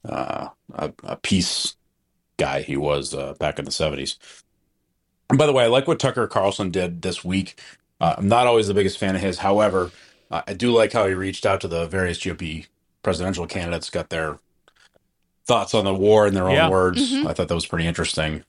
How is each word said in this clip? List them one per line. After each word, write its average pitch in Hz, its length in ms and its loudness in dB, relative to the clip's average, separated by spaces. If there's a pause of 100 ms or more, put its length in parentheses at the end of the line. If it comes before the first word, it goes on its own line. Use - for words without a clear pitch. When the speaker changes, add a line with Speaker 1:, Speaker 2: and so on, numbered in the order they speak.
(100)
Speaker 1:
uh, - 380 -6 (260)
a, 76 180 -8 (100)
a - 140 -10
peace - 600 -2 (640)
guy 69 240 -2
he 67 140 -6
was, 73 380 -2
uh, 69 200 -8
back 73 240 -4
in 71 60 -8
the 67 60 -10
seventies. 71 480 -4 (1080)
And 135 100 2
by 151 80 6
the 147 60 4
way, 131 120 6
I 117 40 4
like 135 200 4
what 170 100 2
Tucker 123 300 0
Carlson 98 420 0
did 87 320 -4
this 90 220 -6
week. 92 360 -2 (400)
Uh, 82 160 2
I'm 98 120 0
not 123 180 4
always 113 220 4
the 101 60 0
biggest 95 240 2
fan 95 180 0
of 92 40 -2
his. 92 180 -4
However, 98 520 2 (400)
uh, 82 160 -6
I 101 80 -8
do 120 160 0
like 113 220 4
how 110 140 2
he 95 80 0
reached 95 300 -6
out 98 180 2
to 95 60 -6
the 82 180 -2
various 90 320 -2
G 95 120 -4
O 85 40 -6
P 80 320 -10 (360)
presidential 90 440 -2
candidates, 85 440 -6
got 85 200 -6
their 80 280 -6 (1040)
thoughts 113 300 2
on 107 100 4
the 98 100 2
war 104 320 6
in 98 80 2
their 92 140 2
own 95 60 2
Speaker 2:
Yeah. 160 140 4
Speaker 1:
words. 92 320 2 (120)
Speaker 3:
Mm-hmm. 277 140 0
Speaker 1:
I - 60 -2
thought - 160 -2
that 87 60 0
was 82 120 -2
pretty - 200 -2
interesting. 80 640 -4